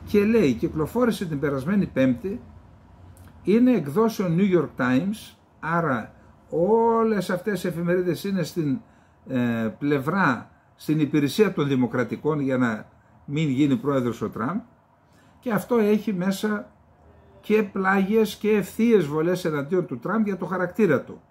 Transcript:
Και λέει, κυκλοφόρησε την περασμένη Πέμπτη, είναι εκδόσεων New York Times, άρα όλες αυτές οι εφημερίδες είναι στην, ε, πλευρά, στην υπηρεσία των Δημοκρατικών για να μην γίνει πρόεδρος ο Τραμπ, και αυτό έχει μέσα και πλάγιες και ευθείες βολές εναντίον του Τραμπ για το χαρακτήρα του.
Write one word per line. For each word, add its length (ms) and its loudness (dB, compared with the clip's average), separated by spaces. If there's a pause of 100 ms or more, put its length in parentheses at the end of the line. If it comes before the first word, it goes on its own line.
Και 220 2
λέει, 280 4
κυκλοφόρησε 720 -2
την 140 -6
περασμένη 460 -2
Πέμπτη, 560 -2 (1000)
είναι 280 4
εκδόσεων 680 0
New 180 4
York 200 0
Times, 580 -2 (240)
άρα 540 -2 (360)
όλες 800 0
αυτές 340 -4
οι 40 -2
εφημερίδες 560 -2
είναι 200 -2
στην, 360 -2 (480)
ε, 420 -2 (100)
πλευρά, 720 0 (260)
στην 240 -2
υπηρεσία 540 2
των 140 -2
Δημοκρατικών 720 -2
για 180 -2
να 280 -2 (400)
μην 240 -2
γίνει 280 2
πρόεδρος 440 -2
ο 80 -4
Τραμπ, 300 -4 (800)
και 120 -6
αυτό 260 0
έχει 360 2
μέσα 580 -4 (680)
και 220 2
πλάγιες 720 2
και 140 -2
ευθείες 560 4
βολές 400 -2
εναντίον 400 -2
του 140 -8
Τραμπ 260 -2
για 120 -4
το 80 -6
χαρακτήρα 560 0
του. 300 -16